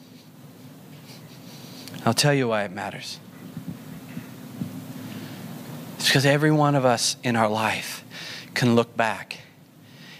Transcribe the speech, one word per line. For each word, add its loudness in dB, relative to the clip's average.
I'll 4
tell 4
you 2
why 2
it -6
matters. -8
It's -2
because 6
every 6
one 6
of 4
us 4
in 2
our 6
life -2
can 4
look 4
back -2